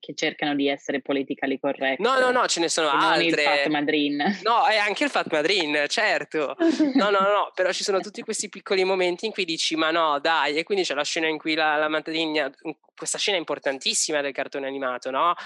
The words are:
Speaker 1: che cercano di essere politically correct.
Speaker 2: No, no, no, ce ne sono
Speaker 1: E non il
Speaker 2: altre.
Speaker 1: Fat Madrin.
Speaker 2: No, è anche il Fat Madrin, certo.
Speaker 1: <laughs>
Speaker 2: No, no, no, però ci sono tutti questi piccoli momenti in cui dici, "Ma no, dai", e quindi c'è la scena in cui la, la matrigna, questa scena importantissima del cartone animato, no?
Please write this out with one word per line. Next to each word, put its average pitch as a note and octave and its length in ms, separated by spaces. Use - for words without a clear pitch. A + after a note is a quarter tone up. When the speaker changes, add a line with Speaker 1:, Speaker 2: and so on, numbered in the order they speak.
Speaker 1:
che - 160
cercano D3+ 400
di C#3 120
essere C#3 320
politically C#3 600
correct. C3+ 400
Speaker 2:
No, B3+ 180
no, B3+ 140
no, A#3 160
ce - 100
ne E3 100
sono D#3 220
Speaker 1:
E C#3 60
non D#3 260
il E3+ 40
Speaker 2:
altre. D#3 180
Speaker 1:
Fat C#3+ 240
Madrin. D3 760
Speaker 2:
No, A3 240
è G#3+ 100
anche G#3 280
il C#4+ 60
Fat - 200
Madrin, D3+ 560
certo. D#3 720
Speaker 1:
<laughs> D4+ 360
Speaker 2:
No, G#3 160
no, G3 100
no, G3 340
però F#3 180
ci - 120
sono G3 160
tutti - 220
questi - 260
piccoli F#3+ 360
momenti F3+ 420
in G#3+ 60
cui G3 120
dici, D#3+ 320
"Ma D#3+ 160
no, D#3+ 260
dai", D3 380
e E3 80
quindi G3 180
c'è D3+ 120
la C#3+ 100
scena D#3+ 240
in D#3 100
cui D#3+ 160
la, D#3 220
la D3+ 120
matrigna, D#3 640
questa D#3 220
scena G3+ 180
importantissima D3+ 840
del C#3+ 120
cartone C3+ 340
animato, C3 440
no? D#3 240